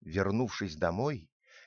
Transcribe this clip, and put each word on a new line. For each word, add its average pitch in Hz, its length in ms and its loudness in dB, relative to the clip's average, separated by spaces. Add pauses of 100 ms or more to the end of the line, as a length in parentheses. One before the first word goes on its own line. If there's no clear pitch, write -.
Вернувшись 98 720 0
домой, 90 560 -2 (360)